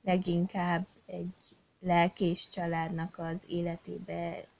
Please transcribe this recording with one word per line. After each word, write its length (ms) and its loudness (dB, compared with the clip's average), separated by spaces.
leginkább 840 2
egy 280 -8
lelkész 680 2
családnak 720 -4
az 280 -6
életébe 1000 -4